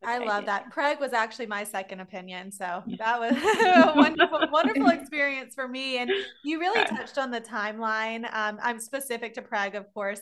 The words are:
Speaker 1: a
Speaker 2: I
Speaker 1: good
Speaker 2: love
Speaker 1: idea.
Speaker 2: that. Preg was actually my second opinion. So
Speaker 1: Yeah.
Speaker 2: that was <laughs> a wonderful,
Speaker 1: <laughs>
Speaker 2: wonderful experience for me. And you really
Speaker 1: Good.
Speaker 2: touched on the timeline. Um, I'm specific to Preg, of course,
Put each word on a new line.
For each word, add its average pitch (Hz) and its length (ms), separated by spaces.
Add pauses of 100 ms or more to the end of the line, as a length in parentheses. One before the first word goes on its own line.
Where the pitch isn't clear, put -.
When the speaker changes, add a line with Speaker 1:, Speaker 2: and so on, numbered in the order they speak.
Speaker 1:
a 190 40
Speaker 2:
I 240 120
Speaker 1:
good 240 80
Speaker 2:
love 208 160
Speaker 1:
idea. 202 40
Speaker 2:
that. 202 280
Preg 294 260
was 254 140
actually 226 320
my 208 180
second 190 360
opinion. 185 520
So 180 340
Speaker 1:
Yeah. - 120
Speaker 2:
that 226 200
was 233 140
<laughs> 349 640
a - 20
wonderful, 311 500
Speaker 1:
<laughs> 294 60
Speaker 2:
wonderful 320 380
experience 285 640
for 262 120
me. 262 300
And 247 140 (340)
you 311 160
really 381 240
Speaker 1:
Good. - 120
Speaker 2:
touched - 200
on 262 140
the 233 100
timeline. 220 920
Um, 214 280
I'm 233 160
specific 233 560
to 247 80
Preg, 202 320
of 202 200
course, 208 280